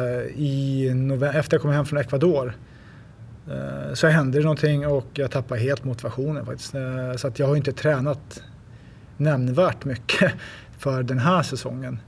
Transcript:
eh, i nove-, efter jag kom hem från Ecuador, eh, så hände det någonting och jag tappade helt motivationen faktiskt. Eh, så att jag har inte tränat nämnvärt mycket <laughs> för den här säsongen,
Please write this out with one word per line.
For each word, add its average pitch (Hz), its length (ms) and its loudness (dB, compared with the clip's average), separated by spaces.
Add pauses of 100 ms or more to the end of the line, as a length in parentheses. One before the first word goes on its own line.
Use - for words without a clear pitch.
eh, 123 420 -4
i 135 520 0
nove-, 131 440 0
efter 143 180 2
jag - 60 0
kom 147 80 2
hem 143 160 2
från 147 120 -2
Ecuador, 135 580 2 (920)
eh, 69 440 -6
så 165 120 4
hände 147 320 4
det 151 60 4
någonting 147 420 2
och 139 280 0
jag 135 160 -2
tappade 127 300 -2
helt 135 240 0
motivationen 135 640 -4
faktiskt. 127 280 -10
Eh, 127 420 -4
så 131 120 -4
att 120 100 -4
jag 139 80 4
har 147 100 4
inte 139 160 2
tränat - 680 -2 (760)
nämnvärt 139 680 2
mycket - 480 0 (220)
<laughs> - 240 -20
för 131 240 0
den 127 160 0
här 165 240 4
säsongen, 127 640 -6